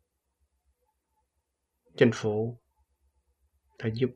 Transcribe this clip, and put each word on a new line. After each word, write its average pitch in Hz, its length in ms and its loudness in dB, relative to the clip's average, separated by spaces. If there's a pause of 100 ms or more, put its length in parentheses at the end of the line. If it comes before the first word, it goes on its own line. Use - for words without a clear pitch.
(2000)
chính 127 180 6
phủ 110 480 -4 (1160)
đã 120 160 -6
giúp 123 220 0